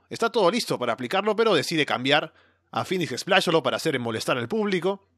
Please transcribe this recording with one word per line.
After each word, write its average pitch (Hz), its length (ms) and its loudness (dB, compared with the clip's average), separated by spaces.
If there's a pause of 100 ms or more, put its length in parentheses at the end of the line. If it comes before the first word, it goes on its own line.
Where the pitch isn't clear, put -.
está 226 200 -2
todo 214 180 4
listo 185 300 0
para 120 140 0
aplicarlo, 185 420 -2
pero 214 220 4
decide 143 300 0
cambiar 139 460 0 (380)
a 113 140 -2
Phoenix 151 340 -2
Splash 190 260 0
solo 160 200 2
para 110 140 0
hacer 139 200 -2
molestar 117 400 -2
al 117 100 -4
público. 196 680 -2